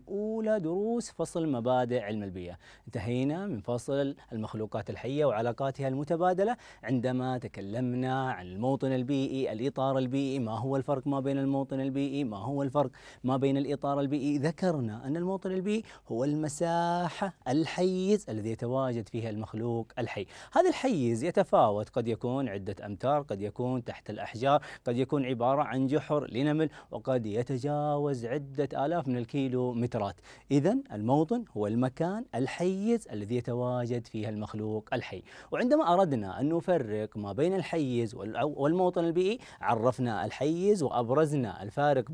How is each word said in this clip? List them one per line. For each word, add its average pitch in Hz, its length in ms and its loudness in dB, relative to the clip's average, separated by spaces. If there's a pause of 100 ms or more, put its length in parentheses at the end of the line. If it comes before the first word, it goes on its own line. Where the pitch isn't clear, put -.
أولى 214 520 -2
دروس 202 500 -2
فصل 165 380 -2
مبادئ 123 520 2
علم 107 220 -4
البيئة. 90 340 -8 (300)
انتهينا 127 600 -2
من 135 140 -6
فصل 139 560 -2 (160)
المخلوقات 110 580 -6
الحية 135 340 -2
وعلاقاتها 131 640 0
المتبادلة 175 680 0 (260)
عندما 127 560 0
تكلمنا 127 920 -2
عن 92 140 -10
الموطن 127 460 0
البيئي، 131 600 0
الإطار 135 460 0
البيئي، 135 400 0
ما 113 200 -2
هو 135 180 -2
الفرق 135 300 -2
ما 139 140 0
بين 139 180 0
الموطن 135 420 0
البيئي، 139 440 -2
ما 107 120 -4
هو 135 260 -4
الفرق 135 280 2 (340)
ما 127 120 2
بين 135 200 4
الإطار 143 440 0
البيئي. 143 380 0
ذكرنا 131 680 0
أن 143 100 0
الموطن 185 360 -2
البيئي 202 300 0 (260)
هو 123 160 0
المساحة، 170 1080 0 (140)
الحيز 185 800 2
الذي 110 220 -4
يتواجد 120 580 -2
فيها - 80 -8 (140)
المخلوق 113 560 -4 (120)
الحي. 113 280 -4 (260)
هذا 359 160 6
الحيز 135 560 2
يتفاوت، 143 640 4
قد 117 200 -2
يكون 123 400 -2
عدة 98 380 -6
أمتار، 131 360 0
قد 110 180 -6
يكون 123 440 -2
تحت - 260 -10
الأحجار، 113 520 2 (240)
قد 123 100 0
يكون 135 280 0
عبارة 131 380 2
عن 131 240 0
جحر 147 440 0
لنمل، 151 400 2 (200)
وقد 117 360 0
يتجاوز 143 1000 0
عدة 135 600 -2
آلاف 156 220 -2
من 123 80 2
الكيلومترات. 123 1000 0 (360)
إذن 175 320 4 (100)
الموطن 151 520 2 (120)
هو 104 100 2
المكان، 131 580 0 (100)
الحيز 190 720 0
الذي 107 280 -4
يتواجد 120 720 -2
فيها 107 220 -6
المخلوق 107 640 -4
الحي. 117 300 -4 (300)
وعندما 247 400 4
أردنا 117 480 4
أن 139 80 2
نفرق 127 680 0
ما 101 160 -4
بين 160 220 2
الحيز 127 600 0
والأو-، 120 440 -2
والموطن 175 460 4
البيئي، 185 340 2 (220)
عرفنا 113 640 2
الحيز 170 580 2
وأبرزنا 123 800 2
الفارق 135 520 2